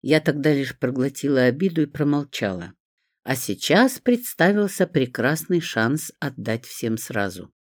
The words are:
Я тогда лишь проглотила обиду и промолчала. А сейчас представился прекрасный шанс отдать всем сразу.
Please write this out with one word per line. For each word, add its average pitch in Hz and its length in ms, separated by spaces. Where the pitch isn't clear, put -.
Я 156 180
тогда 151 320
лишь 139 260
проглотила 135 640
обиду 160 400
и 147 40
промолчала. 139 880
А 131 140
сейчас 180 640
представился 202 880
прекрасный 143 760
шанс 135 600
отдать 120 440
всем 113 320
сразу. 98 560